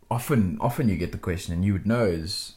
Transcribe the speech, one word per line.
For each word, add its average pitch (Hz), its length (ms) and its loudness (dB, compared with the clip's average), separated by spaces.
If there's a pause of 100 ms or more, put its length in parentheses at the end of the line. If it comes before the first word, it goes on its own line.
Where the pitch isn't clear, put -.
(100)
often, 113 500 2
often 127 280 2
you 92 80 4
get 85 160 -2
the - 60 -6
question, 87 360 -4
and 90 100 0
you 101 100 4
would 92 120 -2
know, 117 200 2
is, 85 500 -4